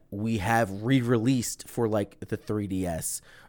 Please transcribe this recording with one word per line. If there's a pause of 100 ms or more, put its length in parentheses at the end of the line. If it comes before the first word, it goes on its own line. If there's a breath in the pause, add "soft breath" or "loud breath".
(120)
we
have
re-released
for,
like,
the
three
D
S (280 soft breath)